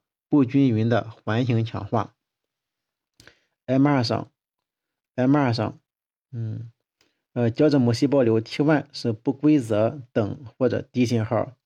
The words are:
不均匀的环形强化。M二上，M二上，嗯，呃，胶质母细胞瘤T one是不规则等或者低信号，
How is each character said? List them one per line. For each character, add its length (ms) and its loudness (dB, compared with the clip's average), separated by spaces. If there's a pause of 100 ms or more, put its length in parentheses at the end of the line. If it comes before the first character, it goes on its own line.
(300)
不 160 4
均 240 2
匀 180 0
的 220 0
环 360 -4
形 200 0
强 200 -8
化。 300 -4 (1500)
M 200 2
二 160 2
上 300 -4 (840)
，M 200 2
二 180 2
上， 240 -4 (540)
嗯， 400 -10 (640)
呃， 180 0
胶 180 2
质 80 4
母 140 2
细 160 0
胞 140 2
瘤 180 2
T 240 -6
one 300 2
是 180 -6
不 220 -4
规 260 2
则 420 -2 (120)
等 240 -2 (200)
或 120 0
者 120 -4
低 240 -2
信 200 -2
号， 260 -4 (140)